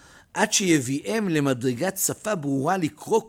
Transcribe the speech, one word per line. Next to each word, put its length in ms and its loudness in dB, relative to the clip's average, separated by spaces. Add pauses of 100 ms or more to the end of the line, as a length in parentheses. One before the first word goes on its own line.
(340)
עד 200 2
שיביאם 760 2
למדרגת 680 0
שפה 380 -2
ברורה 420 0
לקרוא 520 -2